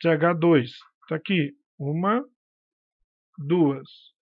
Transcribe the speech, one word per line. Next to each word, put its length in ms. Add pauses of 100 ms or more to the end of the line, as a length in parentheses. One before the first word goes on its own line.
de 80
H 240
dois. 380 (360)
Tá 100
aqui, 340 (260)
uma, 480 (1120)
duas. 500 (480)